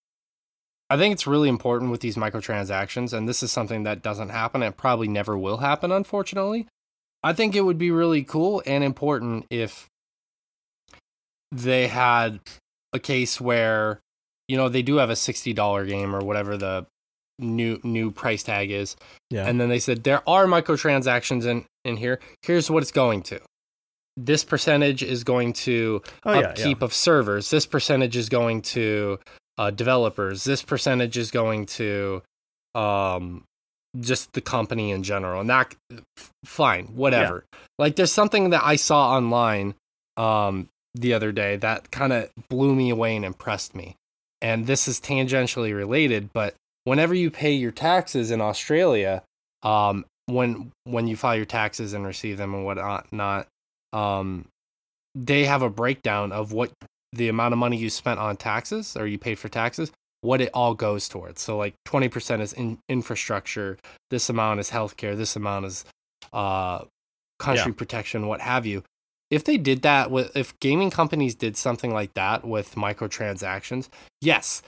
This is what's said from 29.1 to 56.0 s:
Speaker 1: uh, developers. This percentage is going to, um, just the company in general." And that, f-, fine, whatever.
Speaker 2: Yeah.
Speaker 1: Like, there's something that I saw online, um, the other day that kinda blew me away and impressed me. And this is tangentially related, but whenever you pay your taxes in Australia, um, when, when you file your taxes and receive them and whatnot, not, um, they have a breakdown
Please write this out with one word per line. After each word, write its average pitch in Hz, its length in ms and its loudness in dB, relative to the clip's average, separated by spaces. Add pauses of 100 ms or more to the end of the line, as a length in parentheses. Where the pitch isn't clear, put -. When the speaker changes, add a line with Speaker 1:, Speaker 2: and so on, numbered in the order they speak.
Speaker 1:
uh, 104 140 0
developers. 107 720 0
This 135 200 0
percentage 123 540 0
is 113 140 -4
going 110 360 0
to, 101 540 -4 (540)
um, 95 680 -2 (560)
just 123 340 -2
the 127 80 -4
company 110 500 -2
in 95 120 -4
general." 95 360 -4
And 107 100 -2
that, 127 260 4 (420)
f-, - 140 -18 (120)
fine, 107 440 2
whatever. 113 680 0
Speaker 2:
Yeah. - 60 -20 (200)
Speaker 1:
Like, 147 160 2
there's 180 160 4
something 208 380 4
that 160 160 4
I 151 100 6
saw 143 400 6
online, 113 600 2 (420)
um, 104 500 0 (260)
the 120 200 2
other 107 180 2
day 101 240 0
that 110 340 -2
kinda 131 400 0 (200)
blew 135 260 4
me 131 140 2
away 113 260 0
and 107 80 -2
impressed 98 500 -6
me. 90 220 -14 (460)
And 113 260 0
this 131 200 2
is 127 120 -4
tangentially 127 760 0
related, 107 600 0
but 104 220 -2 (280)
whenever 151 300 2
you 180 160 2
pay 151 240 0
your 123 180 0
taxes 147 600 2
in 113 100 0
Australia, 107 800 2 (400)
um, 104 420 2 (220)
when, 120 460 -2 (120)
when 117 240 -2
you 113 80 -2
file 117 200 0
your 107 100 -2
taxes 107 480 -4
and 101 120 -6
receive 98 320 -8
them 98 180 -6
and 98 100 -6
whatnot, 98 480 -6
not, 101 340 -4 (460)
um, 98 540 -2 (640)
they 139 320 2
have 139 160 2
a 123 80 2
breakdown 107 600 -2